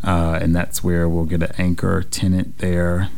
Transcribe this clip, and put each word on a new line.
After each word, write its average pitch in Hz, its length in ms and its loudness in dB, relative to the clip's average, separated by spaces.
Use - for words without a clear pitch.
Uh, 85 400 2
and 85 140 2
that's - 260 -2
where 85 260 2
we'll 82 180 0
get 82 180 0
an 82 140 -2
anchor 90 440 0
tenant - 560 -2
there, 87 600 0